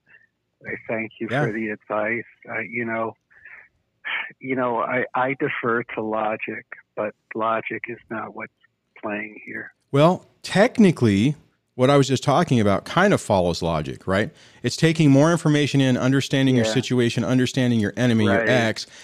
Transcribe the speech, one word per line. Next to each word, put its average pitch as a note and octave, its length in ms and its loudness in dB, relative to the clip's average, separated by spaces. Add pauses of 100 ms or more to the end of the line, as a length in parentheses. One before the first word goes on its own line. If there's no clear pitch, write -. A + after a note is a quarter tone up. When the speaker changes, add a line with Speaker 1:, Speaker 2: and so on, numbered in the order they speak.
(640)
Speaker 1:
I G#2 80 -10 (140)
thank A2 320 -6
you A#2 100 -8
Speaker 2:
Yeah. B2+ 160 -2
Speaker 1:
for A2+ 60 -4
the A2 180 -6
advice. G#2+ 540 -6 (260)
Uh, A2+ 100 -8
you A2+ 260 -8
know, A2+ 280 -6 (1300)
you C3 160 -6
know, B2 240 -2
I, B2 340 -2
I B2+ 260 -2
defer A#2+ 440 -2 (120)
to A#2 60 -6
logic, G#2+ 640 -6 (300)
but G#2+ 180 -6 (220)
logic A2 520 -4
is A#2 120 -12 (100)
not G#2+ 260 -10
what's A2 160 -14 (480)
playing G#2+ 460 -10
here. A2 280 -14 (180)
Speaker 2:
Well, D#3+ 340 2 (160)
technically, D3+ 920 2 (400)
what B2+ 160 2
I C#3+ 60 6
was C3+ 100 4
just B2+ 160 -2
talking C#3 360 2
about G2+ 260 2
kind F#3+ 280 2
of D3 80 0
follows F2+ 400 0
logic, D#2 460 -4
right? G2 240 0 (320)
It's B2 120 -2
taking D#3+ 360 4
more C#3+ 200 6
information D3 480 2
in, C3 160 4
understanding C3+ 600 2
your A#2 100 2
Speaker 1:
Yeah. A2 80 -2
Speaker 2:
situation, A#2+ 500 0
understanding B2 560 0
your G2+ 160 0
enemy, A2+ 300 2
your A2+ 140 2
Speaker 1:
Right. A2+ 100 0
Speaker 2:
ex, A#2 380 0 (160)